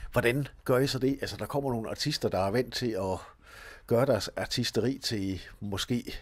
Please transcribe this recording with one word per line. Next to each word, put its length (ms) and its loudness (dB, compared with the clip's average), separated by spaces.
Hvordan 340 2
gør 140 4
I 80 4
så 120 0
det? 220 2
Altså, 160 -4
der 100 -6
kommer 260 -2
nogle 180 -2
artister, 380 0
der 100 0
er 120 2
vant 240 0
til 160 0
at 280 0
gøre 200 6
deres 220 4
artisteri 720 0
til 400 -2
måske 600 -2